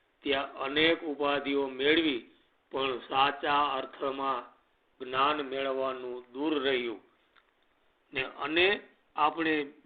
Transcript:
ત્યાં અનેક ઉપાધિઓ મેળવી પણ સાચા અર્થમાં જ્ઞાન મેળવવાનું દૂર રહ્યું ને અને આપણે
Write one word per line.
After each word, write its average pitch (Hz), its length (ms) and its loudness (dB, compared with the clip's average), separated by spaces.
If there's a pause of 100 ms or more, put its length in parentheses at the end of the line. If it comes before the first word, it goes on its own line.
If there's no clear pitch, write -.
(200)
ત્યાં 135 340 -2
અનેક 156 500 2
ઉપાધિઓ 139 640 0
મેળવી 139 640 2 (420)
પણ 131 260 -2
સાચા 143 680 2
અર્થમાં 135 960 -4 (460)
જ્ઞાન 135 320 2
મેળવવાનું 131 960 -4
દૂર 143 300 -2
રહ્યું 120 380 0 (1120)
ને 135 100 -4
અને 165 580 0 (360)
આપણે 151 560 0 (140)